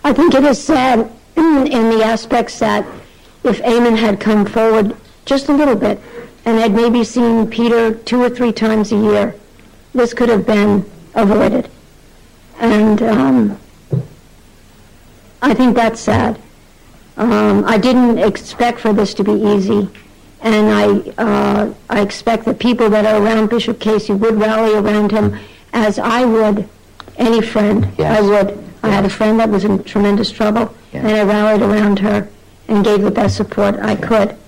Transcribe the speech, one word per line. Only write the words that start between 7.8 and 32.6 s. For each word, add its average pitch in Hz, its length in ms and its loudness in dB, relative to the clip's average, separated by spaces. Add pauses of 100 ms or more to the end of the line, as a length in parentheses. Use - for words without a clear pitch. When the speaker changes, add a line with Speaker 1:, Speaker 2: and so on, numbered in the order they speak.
Speaker 1:
two 247 300 -2
or 247 80 2
three 247 220 -2
times 220 400 -2
a 214 40 0
year, 208 380 0 (600)
this 240 200 0
could 240 140 0
have 202 180 2
been 202 420 2 (280)
avoided. 214 520 0 (920)
And, 214 420 2
um, 226 560 2 (1800)
I 254 120 2
think 247 220 2
that's 226 240 0
sad. 220 400 -2 (760)
Um, 208 500 2
I 220 120 2
didn't 240 400 2
expect 233 600 -2
for 214 120 0
this 202 220 -2
to 202 80 -4
be 208 100 0
easy, 202 560 0 (520)
and 214 320 2
I, 208 500 0
uh, 208 520 -2 (140)
I 208 120 -2
expect 220 460 -4
that 220 120 -4
people 233 320 0
that 214 160 2
are 214 160 2
around 220 280 0
Bishop 233 280 -2
Casey 214 360 -2
would 220 260 0
rally 220 340 0
around 208 380 0
him, 208 260 -2 (340)
as 214 260 0
I 240 260 0
would 214 440 0 (480)
any 226 260 2
friend. 214 440 0 (120)
Speaker 2:
Yes. 214 200 0
Speaker 1:
I - 40 4
would. 202 420 0 (180)
I 220 60 -2
had 202 160 0
a 196 60 0
friend 214 280 0
that 226 100 2
was 202 160 0
in 196 200 0
tremendous 202 460 0
trouble, 220 420 -2 (200)
Speaker 2:
Yes. - 120 -8
Speaker 1:
and 214 120 0
I 214 60 2
rallied 208 400 2
around 208 380 2
her 208 280 -2 (400)